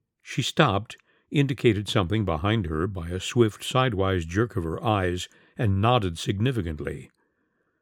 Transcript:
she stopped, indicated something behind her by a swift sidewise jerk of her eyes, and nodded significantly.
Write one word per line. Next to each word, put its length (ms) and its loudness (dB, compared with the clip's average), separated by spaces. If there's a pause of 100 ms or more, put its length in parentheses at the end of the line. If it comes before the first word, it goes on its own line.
(220)
she 200 -4
stopped, 540 0 (340)
indicated 580 2
something 360 0
behind 420 0
her 200 -2
by 220 -8
a 120 -6
swift 440 2
sidewise 600 0
jerk 300 -2
of 80 -2
her 200 -6
eyes, 440 0 (280)
and 240 2
nodded 380 2
significantly. 920 -4 (720)